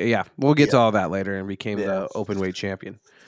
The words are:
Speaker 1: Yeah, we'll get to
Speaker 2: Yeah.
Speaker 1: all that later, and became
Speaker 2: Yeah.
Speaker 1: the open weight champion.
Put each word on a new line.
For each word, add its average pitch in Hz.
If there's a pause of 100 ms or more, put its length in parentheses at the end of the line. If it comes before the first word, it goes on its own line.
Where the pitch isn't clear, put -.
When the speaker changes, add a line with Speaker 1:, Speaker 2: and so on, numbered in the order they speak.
Speaker 1:
Yeah, 110 (140)
we'll 139
get 147
to 135
Speaker 2:
Yeah. 120
Speaker 1:
all 110
that 92
later, 98
and 95
became 101
Speaker 2:
Yeah. 101
Speaker 1:
the 95
open 101
weight 92
champion. 98 (260)